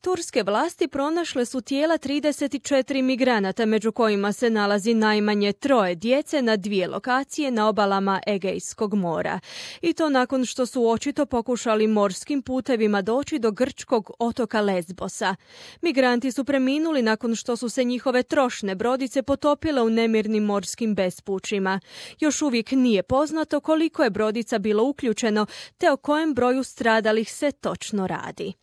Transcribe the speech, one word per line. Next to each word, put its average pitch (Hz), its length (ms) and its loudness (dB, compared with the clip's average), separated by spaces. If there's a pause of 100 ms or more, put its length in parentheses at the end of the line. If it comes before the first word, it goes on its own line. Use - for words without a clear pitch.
Turske 349 420 -2
vlasti 262 440 -2
pronašle 285 580 -4
su 262 160 -6
tijela 302 360 0
trideset 285 640 -2
četiri 269 380 0
migranata, 240 640 2
među 220 260 2
kojima 208 400 2
se 233 180 0
nalazi 208 440 2
najmanje 214 600 2
troje 208 420 2
djece 262 460 0
na 226 140 2
dvije 190 320 -2
lokacije 262 640 -2
na 214 180 2
obalama 196 580 2
Egejskog 196 680 -4
mora. 180 460 -2 (420)
I 339 120 0
to 311 160 0
nakon 262 360 2
što 247 200 -2
su 233 240 0
očito 269 360 0
pokušali 226 640 0
morskim 214 540 0
putevima 220 600 0
doći 226 380 -2
do 220 120 2
grčkog 247 680 -2
otoka 233 420 -2
Lesbosa. 190 720 -2 (460)
Migranti 254 500 2
su 269 120 -2
preminuli 277 580 2
nakon 220 340 0
što 233 200 -4
su 233 140 -6
se 254 140 -2
njihove 247 400 0
trošne 240 520 0
brodice 247 480 0
potopile 294 580 0
u 226 80 2
nemirnim 220 540 2
morskim 208 520 -2
bespućima. 190 840 -2 (400)
Još 302 220 2
uvijek 240 300 0
nije 247 320 4
poznato 294 560 0
koliko 311 440 2
je 240 60 4
brodica 214 500 -2
bilo 208 240 2
uključeno, 220 640 0 (320)
te 339 140 4
o 269 60 2
kojem 302 360 0
broju 247 300 2
stradalih 220 680 0
se 285 200 -2
točno 190 560 -4
radi. 175 540 -8